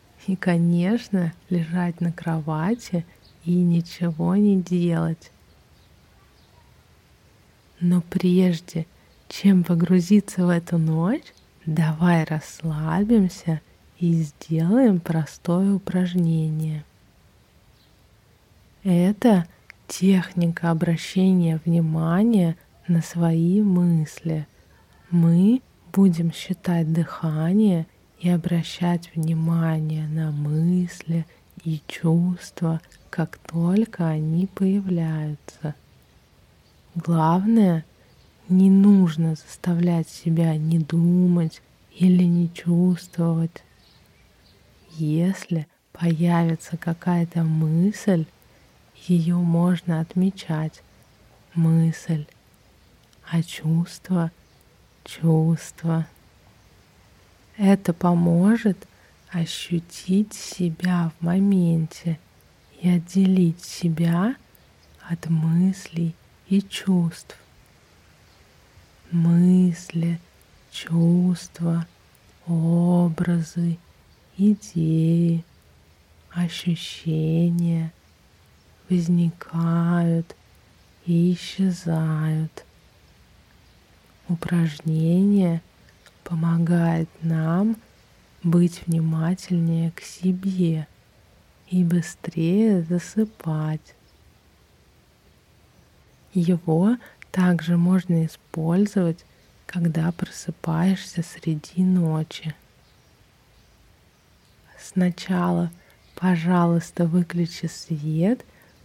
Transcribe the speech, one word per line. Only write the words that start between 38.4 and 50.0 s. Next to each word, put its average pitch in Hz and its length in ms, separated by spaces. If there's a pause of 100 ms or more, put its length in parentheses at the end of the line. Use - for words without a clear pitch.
не 190 220
нужно 185 640
заставлять 170 760
себя 165 480
не 160 220
думать 170 840 (320)
или 180 300
не 170 280
чувствовать. 170 1080 (1300)
Если 160 760 (260)
появится 170 840
какая-то 170 680
мысль, 160 840 (840)
её 175 300
можно 170 600